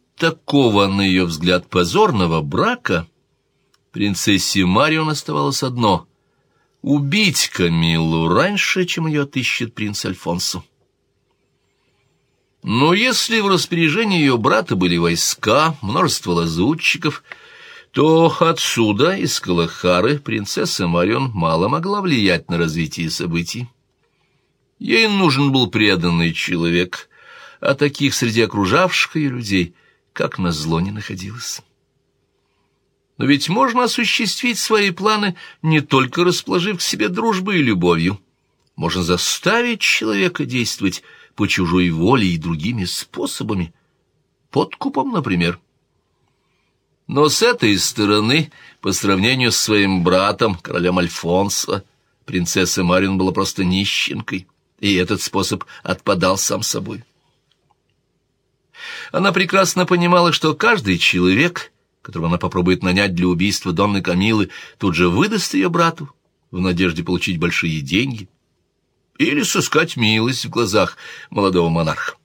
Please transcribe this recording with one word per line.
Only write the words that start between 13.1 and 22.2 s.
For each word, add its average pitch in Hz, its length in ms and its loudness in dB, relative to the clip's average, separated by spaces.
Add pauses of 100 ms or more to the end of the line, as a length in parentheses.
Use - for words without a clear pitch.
в 202 80 0
распоряжении 175 720 0
её 131 180 4
брата 110 380 0
были 87 200 2
войска, 104 840 0
множество 120 500 -2
лазутчиков, 90 880 0 (760)
то 160 340 4 (100)
отсюда, 151 760 2
из - 240 -4
Калахары, 90 800 0
принцесса 113 680 -4
Марион 104 460 0
мало 85 360 0
могла 185 340 -2
влиять 104 480 0